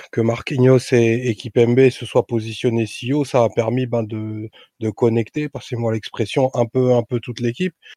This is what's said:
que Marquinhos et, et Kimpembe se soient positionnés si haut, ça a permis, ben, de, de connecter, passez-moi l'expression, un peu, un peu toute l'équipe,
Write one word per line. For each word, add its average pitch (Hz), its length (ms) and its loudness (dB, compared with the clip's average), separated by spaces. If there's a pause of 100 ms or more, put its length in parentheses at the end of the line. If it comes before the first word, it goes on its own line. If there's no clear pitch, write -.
(120)
que 117 100 0
Marquinhos 123 720 2
et, 120 380 2
et 107 60 -2
Kimpembe 120 560 4
se - 160 -10
soient - 180 0
positionnés 113 600 -2
si 123 260 -8
haut, 147 120 0
ça 127 180 2
a 110 60 2
permis, 120 360 -2
ben, 117 160 -2
de, 110 480 -8 (300)
de 110 100 -4
connecter, 117 600 0
passez-moi 117 440 -6
l'expression, 120 640 -2
un 120 100 2
peu, 127 300 2
un 117 80 2
peu 120 160 -6
toute 120 200 -10
l'équipe, 120 360 -4 (220)